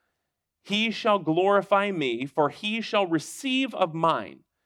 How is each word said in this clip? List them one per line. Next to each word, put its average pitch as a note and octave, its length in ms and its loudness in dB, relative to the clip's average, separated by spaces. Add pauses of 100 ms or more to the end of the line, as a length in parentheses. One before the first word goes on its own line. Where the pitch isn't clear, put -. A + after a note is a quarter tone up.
(600)
He G#3+ 300 -2
shall G3+ 280 0
glorify G3 720 2
me, C3 340 -2
for C#3+ 240 0
he G#3+ 320 -8
shall G3+ 260 0
receive B3+ 640 -2
of F3 200 0
mine." B2+ 500 0 (220)